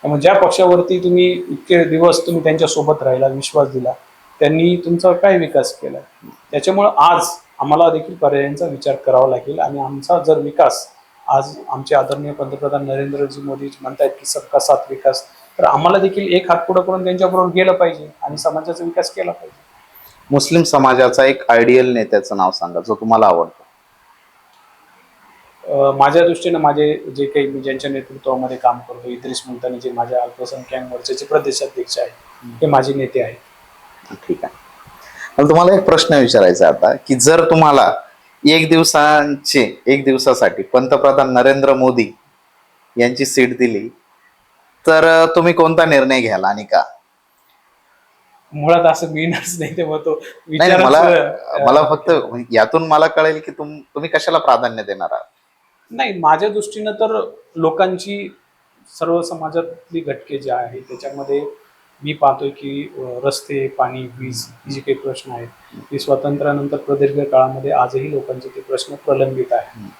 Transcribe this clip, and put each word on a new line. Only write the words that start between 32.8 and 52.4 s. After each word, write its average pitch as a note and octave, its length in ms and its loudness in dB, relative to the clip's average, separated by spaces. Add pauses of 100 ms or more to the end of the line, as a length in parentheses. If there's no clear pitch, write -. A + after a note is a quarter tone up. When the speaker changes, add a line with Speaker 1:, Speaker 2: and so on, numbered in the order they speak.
Speaker 1:
नेते C3 300 -4
आहेत. A2 120 -10 (760)
Speaker 2:
ठीक - 320 -10
आहे. - 100 -14 (840)
मला D3 120 4
तुम्हाला F3 240 6
एक F#3+ 100 2
प्रश्न D#3 320 2
विचारायचा F#2+ 520 4
आहे - 100 4
आता G#2+ 160 2
की C3+ 220 -4
जर D#3+ 340 2
तुम्हाला C#3+ 440 4 (520)
एक D#3+ 240 2
दिवसांचे, D3 1160 2
एक C#3 180 2
दिवसासाठी B2+ 580 2
पंतप्रधान C3+ 720 2
नरेंद्र C3+ 400 4
मोदी B2+ 440 0 (800)
यांची B2 280 0
सीट B2+ 320 0
दिली A2+ 320 -2 (960)
तर, E3 360 6
अ, - 20 6
तुम्ही E3 280 2
कोणता E3 320 4
निर्णय C3+ 360 2
घ्याल G2+ 220 -2
आणि G#2 200 -2
का? F#2+ 200 2 (1700)
Speaker 1:
मुळात E3 380 4
असं D#3+ 200 -4
मिळणारच E3 480 -6
नाही, D#3 180 -8
तेव्हा D#3 200 -4
तो D#3 240 -4 (260)
Speaker 2:
नाही, D#3 100 -6
नाही, F3+ 140 4
Speaker 1:
विचारच, F#3 140 4
Speaker 2:
मला, C#3+ 140 6 (480)
Speaker 1:
अ, C#3 180 -2
Speaker 2:
मला D3+ 240 4
फक्त D#3 220 0 (400)